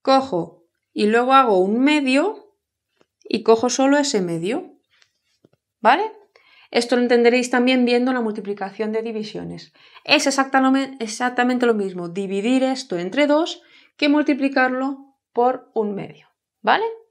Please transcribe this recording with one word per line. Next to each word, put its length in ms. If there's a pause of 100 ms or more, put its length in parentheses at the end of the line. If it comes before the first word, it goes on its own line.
cojo 640 (260)
y 140
luego 280
hago 240
un 200
medio 760 (680)
y 200
cojo 260
solo 300
ese 240
medio, 560 (1000)
¿vale? 300 (600)
Esto 260
lo 60
entenderéis 480
también 340
viendo 300
la 80
multiplicación 680
de 120
divisiones. 720 (300)
Es 220
exactamente, 760
exactamente 600
lo 80
mismo 340
dividir 540
esto 360
entre 280
dos 360 (360)
que 100
multiplicarlo 1080 (140)
por 420
un 200
medio, 340 (340)
¿vale? 240 (240)